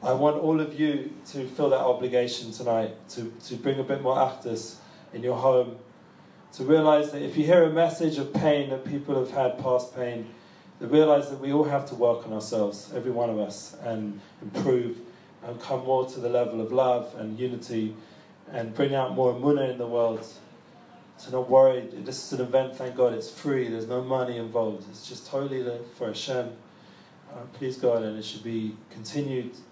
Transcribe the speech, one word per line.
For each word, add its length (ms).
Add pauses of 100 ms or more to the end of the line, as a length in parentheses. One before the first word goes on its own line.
I 80
want 240
all 240
of 180
you 340 (200)
to 160
feel 220
that 100
obligation 720
tonight, 420 (160)
to, 220 (140)
to 100
bring 240
a 20
bit 200
more 120
achdus 600 (360)
in 120
your 120
home, 400 (760)
to 120
realize 460
that 120
if 140
you 80
hear 200
a 60
message 480
of 140
pain, 380
that 140
people 340
have 140
had 260
past 380
pain, 320 (500)
to 80
realize 440
that 100
we 120
all 120
have 220
to 100
work 300
on 60
ourselves, 600
every 160
one 200
of 100
us, 420
and 380 (200)
improve 580 (460)
and 160
come 240
more 240
to 120
the 80
level 320
of 100
love 480
and 200
unity 580 (540)
and 240
bring 200
out 200
more 200
emunah 360
in 80
the 80
world. 380 (920)
So 140
not 180
worried. 560
This 280
is 60
an 80
event, 300
thank 200
God, 160
it's 180
free. 380
There's 200
no 140
money 340
involved. 540
It's 180
just 180
totally 520 (180)
for 120
Hashem. 440 (800)
Uh, 40 (180)
please 240
God, 240
and 160
it 60
should 200
be 320 (140)
continued 640 (200)